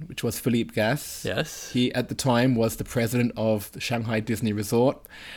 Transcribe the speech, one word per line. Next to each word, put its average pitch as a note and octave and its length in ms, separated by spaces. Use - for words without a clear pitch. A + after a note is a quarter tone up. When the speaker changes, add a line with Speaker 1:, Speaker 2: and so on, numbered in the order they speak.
Speaker 1:
which - 160
was A#2 160
Philippe A#2 360
Gas. A#2 500
Speaker 2:
Yes. - 480
Speaker 1:
He, B2 220
at B2 140
the - 60
time, B2+ 400
was A2+ 220
the - 80
president A#2+ 520
of A2 360
the - 80
Shanghai A2+ 400
Disney A2 320
Resort. A#2 460